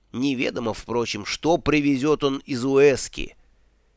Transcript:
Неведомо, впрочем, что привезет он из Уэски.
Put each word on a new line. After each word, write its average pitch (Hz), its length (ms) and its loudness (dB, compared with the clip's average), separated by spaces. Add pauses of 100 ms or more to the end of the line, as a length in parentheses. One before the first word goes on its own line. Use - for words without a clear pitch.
(120)
Неведомо, 123 600 -2
впрочем, 113 500 -6
что - 320 -2
привезет 143 680 0
он 139 220 -2
из 123 180 -6
Уэски. 135 720 2 (640)